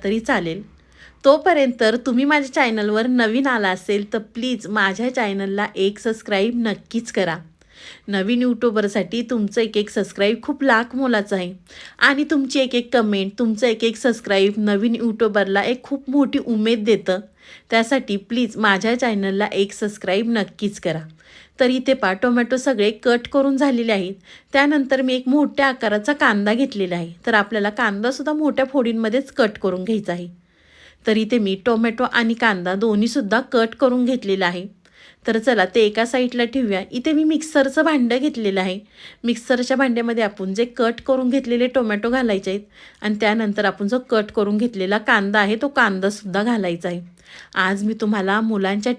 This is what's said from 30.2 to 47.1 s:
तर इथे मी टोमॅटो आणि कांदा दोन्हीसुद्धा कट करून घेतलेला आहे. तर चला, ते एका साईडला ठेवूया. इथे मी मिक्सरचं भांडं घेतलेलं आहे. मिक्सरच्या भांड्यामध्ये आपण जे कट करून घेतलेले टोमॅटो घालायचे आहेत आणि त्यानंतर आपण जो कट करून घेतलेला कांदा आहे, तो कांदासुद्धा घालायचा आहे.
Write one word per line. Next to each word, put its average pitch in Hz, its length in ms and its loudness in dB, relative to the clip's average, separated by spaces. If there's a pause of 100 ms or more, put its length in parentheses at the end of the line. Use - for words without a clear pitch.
तर 214 100 2
इथे 220 220 0
मी 190 180 0 (100)
टोमॅटो 233 380 2
आणि 233 300 0
कांदा 185 400 0
दोन्हीसुद्धा 214 640 2
कट 226 340 0
करून 254 300 2
घेतलेला 196 420 0
आहे. 180 360 -6 (440)
तर 226 120 0
चला, 220 260 2
ते 185 160 2
एका 214 260 2
साईडला 247 380 0
ठेवूया. 233 360 -2 (100)
इथे 254 220 -2
मी 302 120 4
मिक्सरचं 302 600 2
भांडं 254 340 2
घेतलेलं 226 420 0
आहे. 185 180 -2 (460)
मिक्सरच्या 247 520 0
भांड्यामध्ये 233 480 0
आपण 196 300 -4
जे 226 100 0
कट 233 420 -2
करून 262 220 2
घेतलेले 247 380 0
टोमॅटो 233 440 0
घालायचे 220 400 0
आहेत 202 100 -4 (400)
आणि 214 200 -2
त्यानंतर 214 440 0
आपण 196 240 -2
जो 247 100 0
कट 220 380 -2
करून 208 200 0
घेतलेला 208 420 -2
कांदा 214 420 2
आहे, 208 160 2
तो 277 120 -2
कांदासुद्धा 202 720 0
घालायचा 190 460 -2
आहे. 175 120 -6 (540)